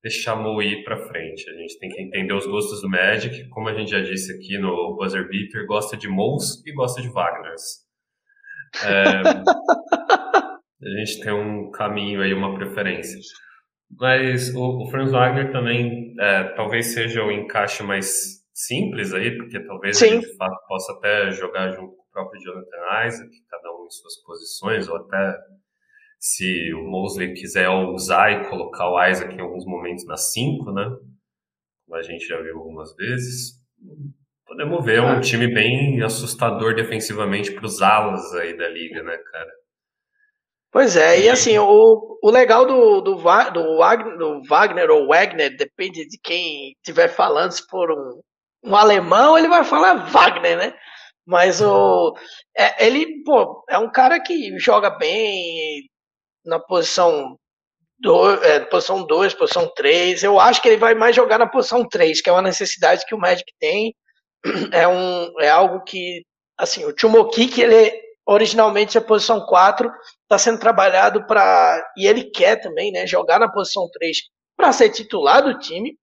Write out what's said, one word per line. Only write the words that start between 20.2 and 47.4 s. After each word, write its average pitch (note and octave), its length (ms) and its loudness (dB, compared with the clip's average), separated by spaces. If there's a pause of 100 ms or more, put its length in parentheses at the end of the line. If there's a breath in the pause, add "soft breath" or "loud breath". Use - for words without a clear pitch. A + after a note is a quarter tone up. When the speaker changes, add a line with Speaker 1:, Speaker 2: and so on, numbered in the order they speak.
Speaker 1:
de - 160 -16
fato - 200 -8 (100)
possa F#3+ 260 -8
até G2+ 380 -2
jogar F#2+ 400 -8
junto F#2 240 -16
com - 60 -20
o - 100 -20
próprio F#2+ 300 -14
Jonathan F#2 680 -8
Isaac, A#2 220 -12 (200)
cada E2+ 240 -16
um F2 120 -18
em F2 40 -20
suas - 340 -20
posições, F#2 640 -10
ou E2 100 -8
até F#2+ 380 -6 (840)
se F2 540 -6
o D#2+ 160 -10
Mosley F#2 440 -8
quiser F#2 340 -4
ousar F#2 640 0
e - 180 -6
colocar F2+ 400 -8
o F2+ 200 0
Isaac F#2 260 -6
em F#2 60 -14
alguns F2+ 240 -12
momentos F2 400 -12
na D#2 100 -14
cinco, B2 560 -6
né? G2 140 -6 (1000)
Como E2 120 -14
a E2 40 -8
gente E2 240 -14
já E2 160 -10
viu D#2+ 180 -14
algumas D#2 360 -18
vezes. B2+ 640 -10 (880)
Podemos D3+ 400 -8
ver, A2+ 140 2
é - 20 2
um B2 160 2
Speaker 2:
Ah. - 40 -2
Speaker 1:
time A#2 320 -2
bem B2 480 -2
assustador A2 760 -4
defensivamente G#2 760 -6
pros G2 300 -8
alas F#2+ 540 0
aí E2+ 200 -6
da E2+ 140 -6
liga, E2 340 -14
né, E2 140 -10
cara? E2 320 -18 (1200)
Speaker 2:
Pois A#3+ 240 2
é, E3+ 240 6
e G3 60 2
Speaker 1:
E A3+ 40 8
Speaker 2:
assim, B3 280 2
o, G#3+ 640 6
o G#3 100 6
legal B3 340 6
do, A#3 360 6
do F#3+ 160 -2
Va-, F3 320 4
do D#3+ 280 -2
Wag-, G#3+ 400 2
do D3+ 300 -6
Wagner F3 420 2
ou D3 180 4
Wagner, D#3+ 500 2
depende E3 500 -8
de B2+ 160 -20
quem D3+ 600 -8
tiver E3+ 260 2
falando, E3+ 420 0